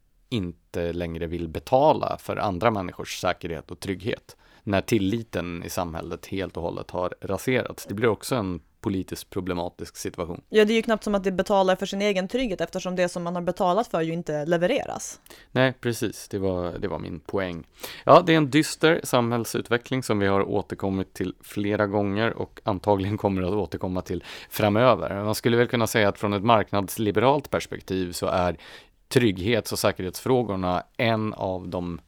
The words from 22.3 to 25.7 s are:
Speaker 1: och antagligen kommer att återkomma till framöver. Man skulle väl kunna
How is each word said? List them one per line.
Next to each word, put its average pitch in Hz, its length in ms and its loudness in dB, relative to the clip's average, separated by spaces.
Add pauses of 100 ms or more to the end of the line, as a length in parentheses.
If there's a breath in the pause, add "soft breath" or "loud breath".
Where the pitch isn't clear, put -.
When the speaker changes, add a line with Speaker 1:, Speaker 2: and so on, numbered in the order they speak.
Speaker 1:
och - 300 -10
antagligen 101 540 0
kommer 98 240 0
att 92 120 0
återkomma 92 480 -2
till 87 220 -6 (260 loud breath)
framöver. 104 720 4
Man 107 120 0
skulle 117 220 2
väl 120 100 4
kunna 117 200 0